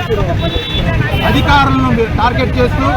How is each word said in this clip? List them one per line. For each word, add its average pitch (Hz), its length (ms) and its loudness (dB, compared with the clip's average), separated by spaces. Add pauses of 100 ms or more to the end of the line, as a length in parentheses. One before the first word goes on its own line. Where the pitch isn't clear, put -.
(1300)
అధికారులను 269 680 2
మీరు 226 140 0 (100)
టార్గెట్ 247 380 0
చేస్తూ 247 380 0